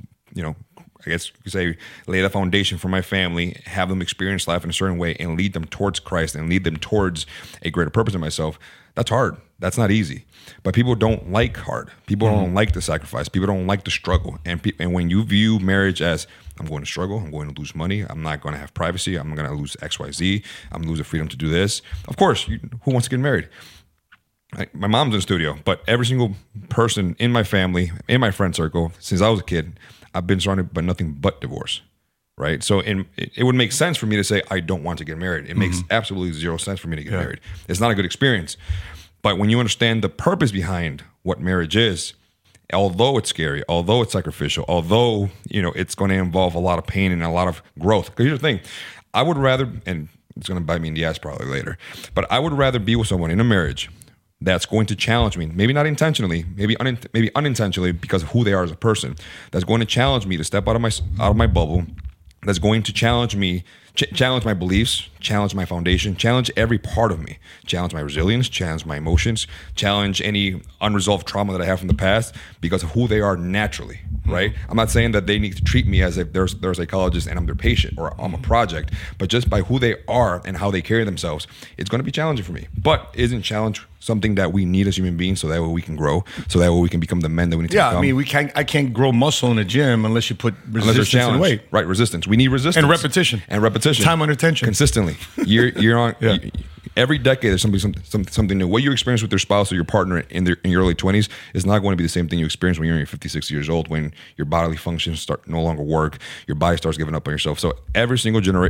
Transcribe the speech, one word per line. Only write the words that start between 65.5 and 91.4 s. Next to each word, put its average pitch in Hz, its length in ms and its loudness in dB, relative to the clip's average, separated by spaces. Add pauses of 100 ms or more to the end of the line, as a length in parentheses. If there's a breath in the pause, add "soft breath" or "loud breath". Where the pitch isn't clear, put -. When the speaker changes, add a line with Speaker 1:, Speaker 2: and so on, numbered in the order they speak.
Speaker 1:
my 95 80 -2
foundation, 92 540 0
challenge 120 400 2
every 113 200 2
part 110 360 0
of 80 80 -8
me, - 160 -12 (280 loud breath)
challenge - 280 -2
my 156 80 -4
resilience, 90 480 0
challenge 80 360 -4
my 78 120 -8
emotions, 82 500 0 (280 loud breath)
challenge 101 460 0
any 101 400 0 (200)
unresolved 101 440 2
trauma 101 280 -2
that 90 80 -2
I 82 40 -2
have 92 140 0
from 90 80 -8
the 85 60 4
past 101 420 2 (240 loud breath)
because 85 240 0
of 80 80 -6
who 120 160 2
they 107 140 4
are 98 160 2
naturally, 95 640 -4 (220)
Speaker 2:
Mm-hmm. - 80 2
Speaker 1:
right? 95 220 0 (160 loud breath)
I'm 110 80 0
not 113 120 2
saying 117 240 4
that 95 140 0
they 104 120 2
need 101 180 -2
to - 80 -4
treat 127 200 4
me 98 160 4
as 85 160 2
if 87 140 -2
they're, 92 160 2
they're 92 240 -4
a 87 40 -2
psychologist 87 520 0
and 82 100 -6
I'm 87 80 -2
their 71 100 -2
patient - 420 0
or 80 220 -6
I'm 87 140 -6
a - 40 -6
project, 90 540 0 (260 loud breath)
but 95 120 -2
just 123 200 2
by 104 120 2
who 123 180 0
they 120 160 2 (120)
are 101 380 2
and 95 120 -6
how 98 140 0
they 92 100 0
carry 113 240 2
themselves, 82 400 -4 (320 loud breath)
it's 92 120 -6
gonna 127 140 -2
be 135 80 -6
challenging 151 340 -2
for 90 80 -10
me. - 140 -10 (100)
But - 380 2
isn't 120 260 0
challenge 107 440 -2 (140)
something 107 360 0
that 90 180 2
we 98 120 4
need 95 220 4
as 87 100 2
human 90 200 0
beings 92 240 0
so 80 80 -2
that 82 120 0
way 82 60 0
we 82 140 0
can 78 160 -8
grow, 76 260 2 (240 loud breath)
so - 120 0
that 87 140 6
way 87 60 4
we 87 100 4
can 85 120 0
become 87 180 0
the 78 100 0
men 85 200 0
that 82 80 0
we 82 60 0
need 85 80 -4
to 185 40 2
Speaker 2:
Yeah, 156 140 4
Speaker 1:
become? 87 100 2
Speaker 2:
I - 20 2
mean, 131 140 4
we 139 100 2
can't, 143 300 0
I 147 80 2
can't 135 300 0
grow 131 180 4
muscle 123 400 4
in 110 80 2
a 104 60 2
gym 117 400 4
unless 113 240 2
you 104 80 -6
put 113 160 0 (140)
Speaker 1:
Unless 110 180 -2
there's 113 140 6
Speaker 2:
resistance 104 140 2
and 123 80 6 (120)
Speaker 1:
challenge. 139 80 4